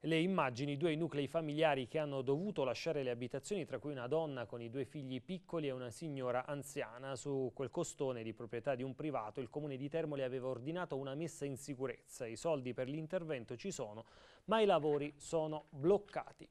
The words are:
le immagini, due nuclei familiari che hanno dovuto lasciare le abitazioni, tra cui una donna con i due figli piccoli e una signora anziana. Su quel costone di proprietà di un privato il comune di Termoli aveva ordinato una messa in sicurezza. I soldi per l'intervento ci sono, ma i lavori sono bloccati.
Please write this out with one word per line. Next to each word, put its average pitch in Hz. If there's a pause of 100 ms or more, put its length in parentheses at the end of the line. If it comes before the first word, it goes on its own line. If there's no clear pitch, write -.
le 160
immagini, 143
due 160
nuclei 143
familiari 151
che 156
hanno 139
dovuto 147
lasciare 139
le 123
abitazioni, 127
tra 131
cui 139
una 123
donna 143
con 120
i 117
due 131
figli 127
piccoli 170
e 131
una 127
signora 127
anziana. 135
Su 135
quel 127
costone 131
di 113
proprietà 120
di 123
un 131
privato 131
il 123
comune 147
di 139
Termoli 147
aveva 127
ordinato 147
una 135
messa 151
in 139
sicurezza. 127
I 113
soldi 131
per 127
l'intervento 156
ci 190
sono, 110 (400)
ma 220
i 214
lavori 151
sono 156
bloccati. 160